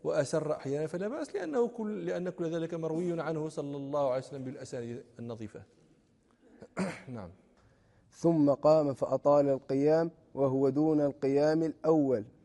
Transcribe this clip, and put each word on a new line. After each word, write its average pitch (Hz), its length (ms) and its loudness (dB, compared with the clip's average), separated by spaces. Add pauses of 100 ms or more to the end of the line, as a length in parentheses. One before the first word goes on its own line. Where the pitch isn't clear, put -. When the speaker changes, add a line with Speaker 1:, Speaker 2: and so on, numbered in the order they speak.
Speaker 1:
وأسر 151 480 -2
أحيانا 147 360 -4
فلا 180 200 -6
بأس، 294 280 -8
لأنه 302 320 0
كل، 214 380 -6
لأن 180 240 -4
كل 175 160 -6 (100)
ذلك 165 180 -4
مروي 165 480 -2
عنه 156 280 -4
صلى 143 280 -8
الله 139 320 0
عليه 127 140 -2
وسلم 131 200 -12
بالأسانيد 127 600 -10 (160)
النظيفة. 117 440 -12 (1120)
<clears throat> 180 300 -6
نعم. 110 220 -10 (800)
Speaker 2:
ثم 160 380 4
قام 147 440 4
فأطال 143 560 4
القيام 147 600 2 (220)
وهو 135 360 2
دون 151 320 2
القيام 143 640 2
الأول. 143 600 2 (200)